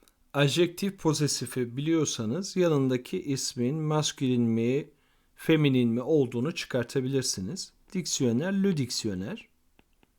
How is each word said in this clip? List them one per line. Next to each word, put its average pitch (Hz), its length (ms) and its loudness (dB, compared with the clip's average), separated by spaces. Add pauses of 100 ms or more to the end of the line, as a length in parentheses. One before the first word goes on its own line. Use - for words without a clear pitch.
(340)
adjektif 175 680 0
posesifi 131 760 0
biliyorsanız 151 800 -2
yanındaki 147 680 2
ismin 131 540 -2
maskülin 147 640 0
mi, 117 480 0 (460)
feminin 139 540 4
mi 113 120 0
olduğunu 131 540 0
çıkartabilirsiniz. 127 1200 -4 (200)
Diksiyoner, 160 680 0
le 196 140 2
diksiyoner. 117 720 -4 (680)